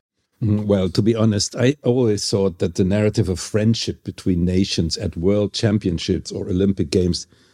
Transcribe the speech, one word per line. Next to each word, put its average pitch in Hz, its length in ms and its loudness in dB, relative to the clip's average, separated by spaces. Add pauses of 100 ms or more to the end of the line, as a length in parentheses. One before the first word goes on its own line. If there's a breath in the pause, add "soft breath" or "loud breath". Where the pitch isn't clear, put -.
(440)
Mm, 104 220 0
well, 98 240 2
to 101 120 0
be 113 140 2
honest, 107 400 0
I 127 280 0
always 120 460 0
thought 98 300 0
that 95 160 -2
the 104 80 2
narrative 104 460 2
of 90 100 -2
friendship 107 640 -2
between 90 400 -2
nations 90 540 0
at 82 180 -6
world 98 380 0
championships 95 760 0
or 98 200 -8
Olympic 95 420 0
Games 90 360 0 (260 soft breath)